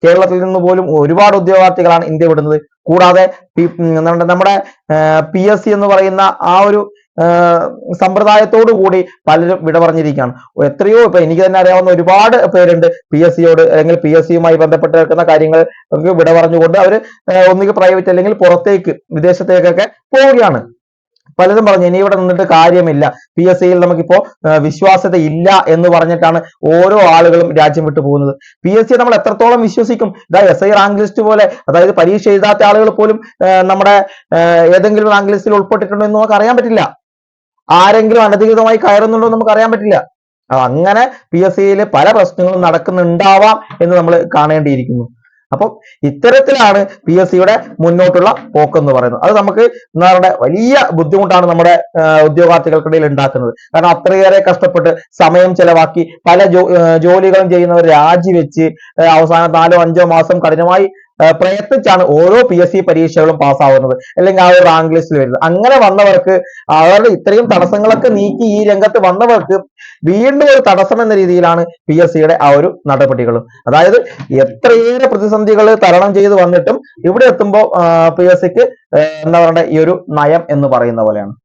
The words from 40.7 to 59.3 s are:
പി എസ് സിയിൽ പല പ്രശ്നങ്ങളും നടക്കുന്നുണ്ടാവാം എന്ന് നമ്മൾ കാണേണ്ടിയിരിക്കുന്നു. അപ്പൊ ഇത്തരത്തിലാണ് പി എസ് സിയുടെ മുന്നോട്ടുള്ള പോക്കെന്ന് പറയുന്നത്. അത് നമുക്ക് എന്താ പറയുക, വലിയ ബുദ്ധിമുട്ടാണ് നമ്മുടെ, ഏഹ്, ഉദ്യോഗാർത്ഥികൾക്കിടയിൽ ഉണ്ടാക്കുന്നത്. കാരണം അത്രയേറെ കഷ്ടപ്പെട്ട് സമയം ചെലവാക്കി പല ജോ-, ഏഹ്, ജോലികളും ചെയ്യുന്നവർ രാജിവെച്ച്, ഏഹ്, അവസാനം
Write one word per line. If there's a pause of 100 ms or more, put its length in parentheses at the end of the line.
പി
എസ്
സിയിൽ
പല
പ്രശ്നങ്ങളും
നടക്കുന്നുണ്ടാവാം
എന്ന്
നമ്മൾ (100)
കാണേണ്ടിയിരിക്കുന്നു. (360)
അപ്പൊ (240)
ഇത്തരത്തിലാണ് (220)
പി
എസ്
സിയുടെ (200)
മുന്നോട്ടുള്ള (200)
പോക്കെന്ന്
പറയുന്നത്.
അത്
നമുക്ക്
എന്താ
പറയുക,
വലിയ (180)
ബുദ്ധിമുട്ടാണ്
നമ്മുടെ, (160)
ഏഹ്,
ഉദ്യോഗാർത്ഥികൾക്കിടയിൽ
ഉണ്ടാക്കുന്നത്. (220)
കാരണം
അത്രയേറെ
കഷ്ടപ്പെട്ട് (160)
സമയം
ചെലവാക്കി (180)
പല
ജോ-,
ഏഹ്,
ജോലികളും
ചെയ്യുന്നവർ
രാജിവെച്ച്,
ഏഹ്,
അവസാനം